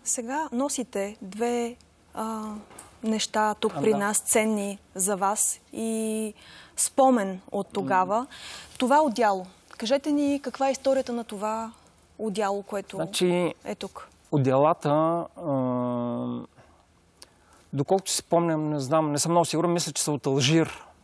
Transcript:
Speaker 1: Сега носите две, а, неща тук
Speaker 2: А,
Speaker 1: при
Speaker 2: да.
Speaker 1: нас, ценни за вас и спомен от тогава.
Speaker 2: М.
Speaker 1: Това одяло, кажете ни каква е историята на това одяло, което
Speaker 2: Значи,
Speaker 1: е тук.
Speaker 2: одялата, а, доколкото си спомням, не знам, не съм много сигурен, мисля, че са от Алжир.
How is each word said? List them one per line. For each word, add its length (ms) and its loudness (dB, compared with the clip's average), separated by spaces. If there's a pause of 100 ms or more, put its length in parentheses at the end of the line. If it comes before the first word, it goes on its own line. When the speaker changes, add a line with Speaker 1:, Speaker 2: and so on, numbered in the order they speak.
Speaker 1:
Сега 480 -4
носите 680 -4
две, 540 -4 (380)
а, 280 -8 (600)
неща 520 0
тук 220 -2
Speaker 2:
А, 40 -4
Speaker 1:
при 100 4
Speaker 2:
да. 80 4
Speaker 1:
нас, 200 0
ценни 600 0 (160)
за 220 0
вас 440 0 (120)
и 640 -4 (420)
спомен 640 2 (120)
от 200 -4
тогава. 460 2
Speaker 2:
М. 80 -4 (520)
Speaker 1:
Това 240 6
одяло, 440 2 (320)
кажете 340 0
ни 300 2
каква 260 -2
е 40 2
историята 400 0
на 120 -4
това 480 -6 (460)
одяло, 440 -2
което 340 -8
Speaker 2:
Значи, 580 2 (100)
Speaker 1:
е 100 -6
тук. 340 -14 (240)
Speaker 2:
одялата, 580 4 (560)
а, 920 -2 (1300)
доколкото 380 0
си 60 0
спомням, 540 0
не 100 -2
знам, 320 2
не 60 0
съм 140 0
много 120 6
сигурен, 280 0
мисля, 200 -2
че 100 -2
са 100 0
от 140 -4
Алжир. 580 2 (200)